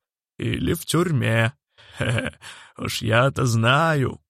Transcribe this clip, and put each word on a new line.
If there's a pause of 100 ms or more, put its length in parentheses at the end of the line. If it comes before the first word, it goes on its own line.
(380)
Или
в
тюрьме. (440)
Хе-хе, (380)
уж
я-то
знаю,